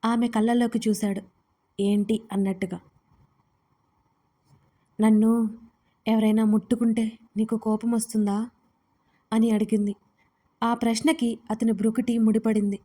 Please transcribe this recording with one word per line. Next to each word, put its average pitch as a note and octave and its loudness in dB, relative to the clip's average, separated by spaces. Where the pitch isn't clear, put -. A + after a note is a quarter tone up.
ఆమె A#3 0
కళ్ళల్లోకి A#3 0
చూశాడు, G3+ -2
ఏంటి G#3 0
అన్నట్టుగా. F#3+ -4
"నన్ను A3 2
ఎవరైనా A3 2
ముట్టుకుంటే A3 0
నీకు A3 -2
కోపం A3 -2
వస్తుందా?" A3 -2
అని A3+ 2
అడిగింది. G#3 0
ఆ A#3 2
ప్రశ్నకి A#3 0
అతని A3+ 0
బ్రుకుటి A3+ 0
ముడిపడింది. G#3+ 0